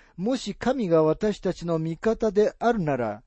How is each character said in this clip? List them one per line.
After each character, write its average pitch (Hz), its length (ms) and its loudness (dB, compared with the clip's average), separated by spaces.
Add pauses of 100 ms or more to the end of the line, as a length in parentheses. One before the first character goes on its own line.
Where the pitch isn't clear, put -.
(180)
「も 226 180 -2
し - 200 -10
神 247 320 -2
が 160 160 6
私 185 340 0
た 185 160 -4
ち 170 140 -8
の 165 100 0
味 160 200 -4
方 220 340 0
で 202 260 2
あ 233 140 2
る 226 80 -2
な 151 160 0
ら、 110 300 -4